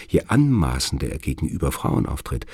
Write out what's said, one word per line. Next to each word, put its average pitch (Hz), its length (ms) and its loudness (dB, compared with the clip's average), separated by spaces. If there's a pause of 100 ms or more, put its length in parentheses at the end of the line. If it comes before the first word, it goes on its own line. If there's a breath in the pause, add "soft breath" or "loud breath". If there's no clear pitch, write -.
Je - 140 2
anmaßender 73 880 2
er - 80 -6
gegenüber - 540 -2
Frauen - 340 0
auftritt, - 480 -6